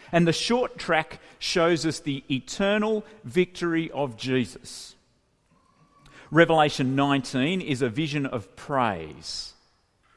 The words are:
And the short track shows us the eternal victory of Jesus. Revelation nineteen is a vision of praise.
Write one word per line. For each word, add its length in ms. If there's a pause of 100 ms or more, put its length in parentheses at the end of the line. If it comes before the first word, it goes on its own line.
(120)
And 140
the 60
short 440
track 440 (180)
shows 480
us 140
the 300
eternal 760 (200)
victory 680
of 260
Jesus. 760 (1400)
Revelation 640
nineteen 680
is 180
a 80
vision 380
of 300
praise. 920 (680)